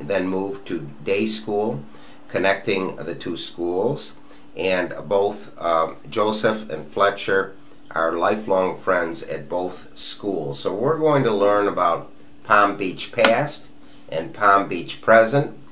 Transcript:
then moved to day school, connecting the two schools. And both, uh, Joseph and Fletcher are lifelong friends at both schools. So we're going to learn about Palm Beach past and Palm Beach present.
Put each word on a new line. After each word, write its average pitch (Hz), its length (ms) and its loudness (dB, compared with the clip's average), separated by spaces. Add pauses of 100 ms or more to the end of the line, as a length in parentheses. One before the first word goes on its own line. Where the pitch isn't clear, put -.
then 92 280 0
moved 95 400 -2
to 78 200 -6 (160)
day 101 220 2
school, 107 540 -2 (480)
connecting 95 680 0
the 82 200 -8
two 87 200 -6
schools. 90 760 -4 (440)
And 90 380 0 (120)
both, 101 520 0
uh, 82 360 2 (140)
Joseph 107 600 0
and 78 160 -6
Fletcher 98 680 0 (360)
are 82 220 2
lifelong 92 680 2
friends 85 440 0
at 76 240 -8
both 90 480 -4
schools. 80 640 -4
So 92 120 -2
we're 135 260 2
going 151 260 4
to 113 80 4
learn 101 340 4
about 85 440 2 (340)
Palm 101 320 6
Beach 95 340 -6
past 120 540 4 (440)
and 82 240 -4
Palm 98 360 4
Beach 85 340 -6
present. 113 560 6 (140)